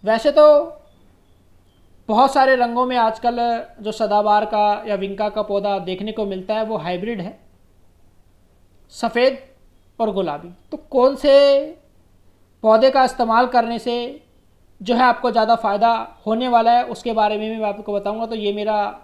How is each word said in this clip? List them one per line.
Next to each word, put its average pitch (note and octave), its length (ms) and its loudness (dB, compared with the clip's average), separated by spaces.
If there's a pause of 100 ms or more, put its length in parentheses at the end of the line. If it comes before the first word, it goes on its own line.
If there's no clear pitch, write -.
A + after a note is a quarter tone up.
वैसे A3+ 280 0
तो D4+ 420 6 (1300)
बहुत C4 260 2
सारे C4 220 4
रंगों A#3+ 300 0
में B3+ 120 -2
आजकल A#3 680 -2 (140)
जो G#3+ 120 -8
सदाबहार G#3 540 0
का G#3 400 -2
या G#3 100 -4
विंका G3 340 -6
का G#3+ 140 -6
पौधा G3+ 360 -2
देखने F#3 320 -8
को G#3+ 140 -4
मिलता F#3+ 280 -6
है A3 100 -2
वो A3 140 -6
हाइब्रिड F3+ 420 -6
है, F#3 200 -12 (1500)
सफ़ेद A#3+ 440 0 (600)
और A3 140 -2
गुलाबी। F3 360 -6 (240)
तो D4+ 40 -12 (140)
कौन C4 260 2
से C#4 440 4 (1000)
पौधे A3 280 6
का C4 140 4
इस्तेमाल A#3+ 440 0
करने A#3 300 0
से A#3+ 460 -8 (560)
जो G#3+ 140 -2
है A#3+ 80 2
आपको A#3+ 280 2
ज़्यादा A3+ 260 2
फ़ायदा A3+ 600 -2 (100)
होने A#3 220 -2
वाला A#3 240 4
है A#3+ 140 4
उसके A#3+ 280 -8
बारे G#3+ 240 0
में G#3+ 120 -6
भी A3+ 60 -8
मैं G#3+ 120 -4
आपको G#3 240 -8
बताऊंगा। G3+ 340 -6
तो A3+ 100 -8
ये G#3 160 -4
मेरा G#3 520 -4